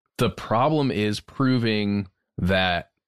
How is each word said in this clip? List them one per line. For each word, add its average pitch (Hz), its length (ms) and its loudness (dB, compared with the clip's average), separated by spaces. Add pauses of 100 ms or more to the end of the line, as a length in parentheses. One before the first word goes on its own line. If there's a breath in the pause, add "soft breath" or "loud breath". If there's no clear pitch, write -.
(160)
The 123 140 0
problem 139 640 0
is 104 260 -2
proving 107 880 0 (320)
that 92 520 0 (180)